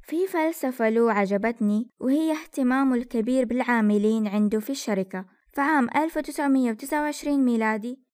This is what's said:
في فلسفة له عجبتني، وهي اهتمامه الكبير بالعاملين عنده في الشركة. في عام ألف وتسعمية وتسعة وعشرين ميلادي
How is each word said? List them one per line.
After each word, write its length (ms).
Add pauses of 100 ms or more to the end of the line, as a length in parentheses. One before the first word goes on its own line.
في 240
فلسفة 600
له 220
عجبتني، 760 (100)
وهي 320
اهتمامه 640
الكبير 500
بالعاملين 840
عنده 320
في 100
الشركة. 560 (280)
في 80
عام 340
ألف 220
وتسعمية 540
وتسعة 300
وعشرين 440
ميلادي 540 (140)